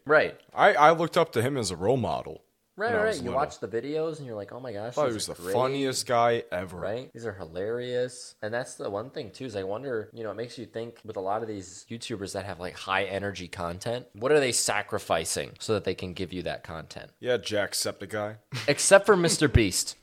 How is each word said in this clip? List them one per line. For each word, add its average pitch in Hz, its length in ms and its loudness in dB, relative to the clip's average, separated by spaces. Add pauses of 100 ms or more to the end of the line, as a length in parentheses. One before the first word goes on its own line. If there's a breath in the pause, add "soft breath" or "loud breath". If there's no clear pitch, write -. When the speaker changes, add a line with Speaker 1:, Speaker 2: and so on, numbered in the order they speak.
Speaker 1:
Right. 131 340 4 (140)
Speaker 2:
I, 185 200 6
I 151 180 10
looked 165 260 2
up 165 160 4
to 113 80 2
him 135 160 2
as 98 140 -2
a 87 40 -4
role 104 220 4
model 78 460 -2 (340)
Speaker 1:
Right, 208 140 -2
Speaker 2:
when 226 80 0
I 208 40 2
Speaker 1:
right. 220 60 2
Speaker 2:
was 190 80 -2
Speaker 1:
You 127 80 -6
Speaker 2:
little. 120 120 -2
Speaker 1:
watch 147 220 -2
the 113 80 -6
videos 147 500 -4
and 139 80 -12
you're 113 100 -10
like, 101 180 -10
"Oh 120 80 -12
my 127 100 -10
gosh, 107 240 -8
Speaker 2:
Thought 147 120 2
he 117 60 0
Speaker 1:
these 101 140 -4
Speaker 2:
was - 20 -8
Speaker 1:
are 78 120 -6
Speaker 2:
the - 20 -14
Speaker 1:
great." 92 100 -4
Speaker 2:
funniest 131 540 0
guy 120 440 4
ever. 90 260 -6
Speaker 1:
Right? 104 360 -6
These 117 120 -12
are 104 80 -6
hilarious. 117 1080 -4
And 107 100 -4
that's 127 240 -6
the 120 140 -6
one 107 220 -4
thing, 113 180 -10
too, 131 160 -12
is 107 100 -8
I 98 80 -4
wonder, 110 500 -6
you 113 100 -12
know, 107 80 -6
it 98 60 -8
makes 123 200 -8
you 113 80 -10
think 113 400 -10
with 104 120 -8
a - 40 -6
lot 101 220 -2
of 110 60 -8
these 92 420 -10
YouTubers 104 420 -8
that 95 120 -4
have, 90 140 -8
like, 90 160 -6
high 95 280 0
energy 95 460 -4
content, 95 640 -6
what 120 180 0
are 151 80 8
they 127 140 2
sacrificing 92 1080 -2
so - 140 -2
that 95 100 0
they 92 100 -2
can 92 200 -8
give 85 200 -6
you 87 100 -6
that 76 200 -6
content? - 560 -12
Speaker 2:
Yeah, 120 180 0
Jacksepticeye. 104 1000 -2 (140)
<laughs> 120 160 -6
Speaker 1:
Except 190 380 8
for 208 120 8
Mister 160 300 4
Beast. - 560 4